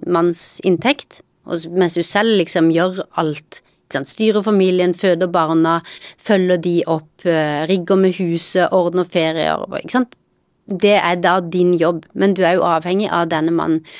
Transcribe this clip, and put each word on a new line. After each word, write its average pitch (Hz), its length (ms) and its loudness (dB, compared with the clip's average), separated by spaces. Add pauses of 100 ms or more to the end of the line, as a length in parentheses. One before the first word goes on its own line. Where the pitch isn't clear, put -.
manns 170 600 0
inntekt, 190 580 -2 (240)
og 170 100 -6
s-, 165 120 -8
mens 175 260 0
du 170 80 0
selv 214 340 0
liksom 165 340 2
gjør 185 280 0 (180)
alt, 156 460 -6 (240)
ikke - 100 -8
sant? 135 140 -6
Styrer 214 340 0
familien, 185 500 2
føder 180 380 0
barna, 165 460 2 (400)
følger 185 420 2
de 175 140 -2 (120)
opp, 156 380 -6
eh, 156 420 0
rigger 190 300 0
med 190 180 4
huset, 175 560 0
ordner 175 340 0
ferier, 160 580 -2 (160)
ikke - 120 -12
sant? 247 280 -2 (500)
Det 202 300 2
er 175 180 0
da 180 240 2
din 180 320 2
jobb, 170 300 0 (100)
men 196 220 2
du 185 100 -2
er 175 140 2
jo 165 100 2
avhengig 180 400 0
av 170 220 -2
denne 160 200 0
mannen. 160 300 0 (200)